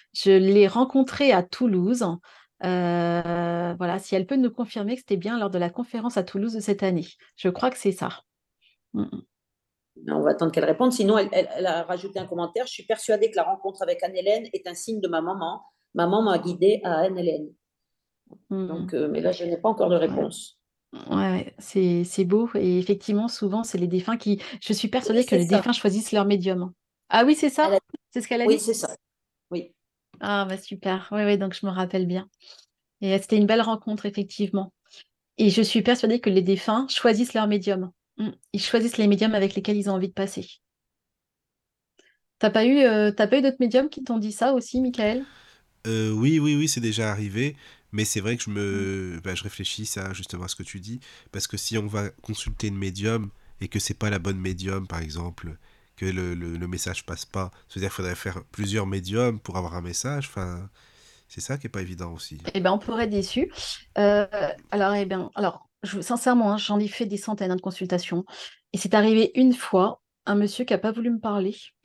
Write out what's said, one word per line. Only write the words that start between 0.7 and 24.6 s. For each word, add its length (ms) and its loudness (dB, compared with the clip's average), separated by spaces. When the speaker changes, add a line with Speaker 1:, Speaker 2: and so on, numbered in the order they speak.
Speaker 1:
à 100 4
Toulouse. 600 0
Euh, 1120 0
voilà, 220 -2
si 160 -4
elle 100 2
peut 120 0
nous 140 4
confirmer 440 -4
que 60 -8
c'était 160 -2
bien 200 -4
lors 120 -2
de 80 -2
la 120 0
conférence 460 -6
à 80 0
Toulouse 300 -4
de 80 -6
cette 220 -2
année. 240 0
Je 140 -2
crois 220 0
que 60 -8
c'est 140 0
ça. 300 -6
Mm, 100 -2
mm. 180 -10
Speaker 2:
Mais 80 -4
on 80 0
va 100 4
attendre 200 0
qu'elle 140 0
réponde. 280 2
Sinon, 240 4
elle, 140 2
elle, 240 2
elle 120 -2
a 160 -2
rajouté 360 -8
un 60 -8
commentaire. « 420 -6
Je 40 -12
suis 140 -14
persuadée 440 2
que 60 -8
la 80 2
rencontre 380 -4
avec 220 -2
Anne-Hélène 500 0
est 140 -6
un 60 -10
signe 280 -8
de 60 -2
ma 140 -2
maman. 400 -6
Maman 300 2
m'a 160 2
guidée 440 2
à 160 0
Anne-Hélène. » 480 -2
Speaker 1:
Mm, 140 -4
mm. 40 -6
Speaker 2:
Donc, 260 -8
euh, 180 0
mais 100 -2
là, 100 2
je 120 -4
n'ai 140 -2
pas 120 0
encore 200 2
de 60 4
Speaker 1:
Ouais. 120 4
Speaker 2:
réponse. 500 -4
Speaker 1:
Ouais, 60 -2
ouais, 420 -2
c'est, 460 2
c'est 220 0
beau. 300 2
Et 240 2
effectivement, 480 0
souvent, 360 -2
c'est 140 -6
les 100 0
défunts 300 0
qui, 240 0